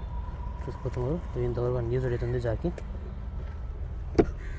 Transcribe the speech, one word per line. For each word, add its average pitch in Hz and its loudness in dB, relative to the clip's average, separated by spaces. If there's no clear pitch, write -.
చూసుకోవచ్చు 127 -2
మీరు. 160 2
ఇది 123 2
ఇంతవరకు 123 2
అన్యూజ్డ్ 127 2
అవుతుంది 123 2
జాకీ. 113 2